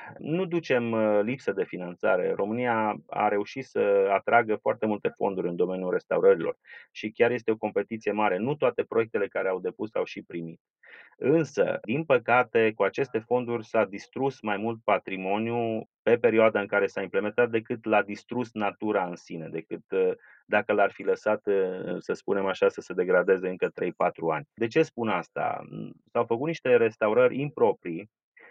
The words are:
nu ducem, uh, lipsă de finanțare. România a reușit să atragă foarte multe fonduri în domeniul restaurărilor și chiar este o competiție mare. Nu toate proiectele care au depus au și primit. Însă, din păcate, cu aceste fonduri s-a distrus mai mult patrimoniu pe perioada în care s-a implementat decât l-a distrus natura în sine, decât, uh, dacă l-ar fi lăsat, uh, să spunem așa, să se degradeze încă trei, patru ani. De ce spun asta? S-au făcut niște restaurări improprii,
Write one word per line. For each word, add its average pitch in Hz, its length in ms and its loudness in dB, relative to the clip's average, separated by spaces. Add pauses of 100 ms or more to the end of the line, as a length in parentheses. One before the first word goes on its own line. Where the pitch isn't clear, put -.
(180)
nu 165 280 -4
ducem, 147 460 0
uh, 107 320 2
lipsă 107 280 -4
de 95 120 0
finanțare. 90 720 -2
România 110 600 -2 (120)
a 104 200 0
reușit 101 380 -4
să 101 460 2
atragă 107 440 2
foarte 117 300 -2
multe 107 300 -2
fonduri 95 320 -2
în 87 80 -4
domeniul 90 360 -2
restaurărilor 90 640 2 (340)
și 107 200 -8
chiar 117 200 2
este 117 200 -2
o 110 60 -2
competiție 107 540 -4
mare. 104 260 0
Nu 123 180 -2
toate 127 280 0
proiectele 113 440 -2
care 95 200 -4
au 92 120 -2
depus 95 360 -6
au 92 80 -2
și - 180 -12
primit. 82 380 -10 (580)
Însă, 143 640 2
din 131 220 -4
păcate, 120 680 2
cu 107 120 -2
aceste 113 360 -2
fonduri 117 460 -4
s-a 110 200 2
distrus 120 560 -6
mai 104 160 -2
mult 117 260 -6
patrimoniu 110 1040 -2 (120)
pe 117 160 4
perioada 110 420 4
în 101 80 -4
care 101 200 2
s-a 101 140 -8
implementat 104 480 0
decât 113 360 -4
l-a 107 160 4
distrus 104 520 -8
natura 101 520 -2
în 87 100 -8
sine, 82 360 -12
decât, 82 400 -10
uh, 92 200 2 (340)
dacă 104 280 0
l-ar 101 180 2
fi - 120 -14
lăsat, 95 420 -2
uh, 92 520 -2
să - 160 -6
spunem 98 320 -2
așa, 95 220 2
să - 140 -4
se - 120 -10
degradeze 92 560 2
încă 90 200 -4
trei, 87 240 -6
patru 82 360 -2
ani. 78 240 -4
De 117 140 -2
ce 160 140 2
spun 117 280 -4
asta? - 540 -4 (480)
S-au 120 140 0
făcut 117 220 -2
niște 143 280 2
restaurări 117 640 4
improprii, 113 720 -2 (420)